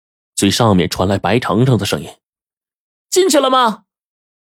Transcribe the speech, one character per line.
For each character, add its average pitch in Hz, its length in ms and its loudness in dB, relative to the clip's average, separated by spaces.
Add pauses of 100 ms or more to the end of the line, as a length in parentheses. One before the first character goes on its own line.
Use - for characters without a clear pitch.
(360)
最 101 140 0
上 107 260 2
面 85 140 0
传 - 180 -4
来 98 100 -2
白 101 220 -2
程 113 260 0
程 127 120 2
的 95 80 -4
声 - 160 -6
音 - 80 -16 (1000)
：“进 370 180 2
去 285 100 4
了 269 100 0
吗 254 340 0 (720)